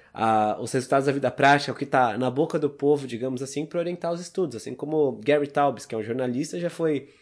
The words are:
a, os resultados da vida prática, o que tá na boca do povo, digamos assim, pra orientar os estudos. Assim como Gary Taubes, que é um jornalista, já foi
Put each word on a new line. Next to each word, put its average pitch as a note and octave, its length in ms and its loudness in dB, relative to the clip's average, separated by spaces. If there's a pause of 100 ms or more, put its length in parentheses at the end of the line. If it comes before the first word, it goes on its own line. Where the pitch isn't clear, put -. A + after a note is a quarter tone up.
(140)
a, G#2+ 460 2
os A#2 120 -8
resultados C3+ 340 2
da C#3+ 60 2
vida C3+ 180 0
prática, C#3 420 4
o - 20 -4
que C#3+ 120 -6
tá B2+ 300 2
na B2+ 140 0
boca D3+ 280 0
do D3 120 0
povo, C#3+ 380 2
digamos B2 340 -6
assim, D3 240 -6
pra E3+ 140 -4
orientar E3+ 320 -4
os E3+ 80 -6
estudos. F3 360 -4
Assim B2 180 -10
como C#3+ 500 0
Gary C#3+ 240 2
Taubes, C#3+ 360 0
que - 100 -10
é A2+ 40 -2
um G#2+ 40 -4
jornalista, B2+ 560 -4
já E3+ 120 -4
foi D#3 380 -2 (140)